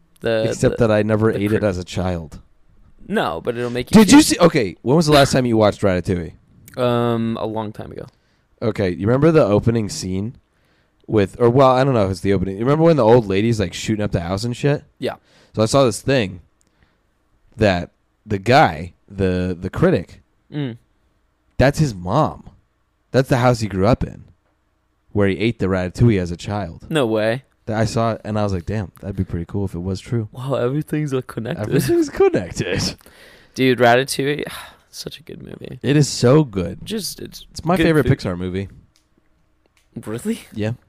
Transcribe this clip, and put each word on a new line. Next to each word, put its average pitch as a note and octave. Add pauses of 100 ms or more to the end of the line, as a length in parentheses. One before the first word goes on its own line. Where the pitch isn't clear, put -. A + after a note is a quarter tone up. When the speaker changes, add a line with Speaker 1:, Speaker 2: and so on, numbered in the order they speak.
(200)
Speaker 1:
The, A2+
Speaker 2:
Except A#2+
Speaker 1:
the, A#2
Speaker 2:
that G#2+
I G#2+
never A2
Speaker 1:
the F#2+
Speaker 2:
ate G#2
it G#2
Speaker 1:
cr- G#2+
Speaker 2:
as F#2
a F2+
child. F2 (640)
Speaker 1:
No, C3
but A#2+
it'll A#2+
make B2
you G3
Speaker 2:
Did F#3+
you C#4+
Speaker 1:
feel D4+
Speaker 2:
see? -
Okay, C3+
when C3
was E3+
the D3+
last C#3
time C3
you A#2
watched G#2
Ratatouille? F2+ (440)
Speaker 1:
Um, A#2+
a -
long G#2+
time -
ago. - (540)
Speaker 2:
Okay, G#2+
you E2+
remember C3+
the D#3
opening G#2
scene F#2+ (720)
with, G2+
or, A#2+
well, C3
I B2+
don't C#3
know G#2+
if F#2+
it's F#2
the G2
opening. F#2+
You A2+
remember D3
when E3+
the B2+
old A2+
lady's, G#2+
like, F2
shooting G#2
up G2+
the F#2
house F#2
and A#2+
shit? C#3+ (160)
Speaker 1:
Yeah. B2 (400)
Speaker 2:
So G#2+
I A2
saw C#3
this A2+
thing G2 (1160)
that F#2 (340)
the G#2+
guy, F#2+ (140)
the, F#2
the F#2
critic, - (300)
Speaker 1:
Mm. C#3 (800)
Speaker 2:
that's C3+
his C#3+
mom. F#2 (640)
That's B2+
the C#3+
house B2
he A2
grew F#2+
up B2
in, G1+ (880)
where G2+
he F#2
ate A2+
the G2+
ratatouille F#2
as F2
a E2+
child. G2+
Speaker 1:
No D3+
way. A2 (220)
Speaker 2:
That G#2+
I A2+
saw A2+
it, -
and G#2+
I G#2
was G2+
like, E2+
"Damn, G2+ (100)
that'd G2
be F#2+
pretty E2+
cool G2
if F2+
it E2+
was F#2+
true." A2+
Speaker 1:
Wow, C3
everything's, C#3+
uh, C3
connected. A#2+
Speaker 2:
Everything's E4
connected. C#3 (580)
Speaker 1:
Dude, B2+
Ratatouille, C3+ (240)
<sighs> -
such -
a -
good -
movie. -
Speaker 2:
It C3
is D3+
so D3
good. F#2+
Speaker 1:
Just, F#3+
it's -
Speaker 2:
It's -
my F3
Speaker 1:
good E3+
Speaker 2:
favorite D#3
Speaker 1:
food. C#3+
Speaker 2:
Pixar F2+
movie. F#2 (1400)
Speaker 1:
Really? B2 (140)
Speaker 2:
Yeah. G#2+ (160)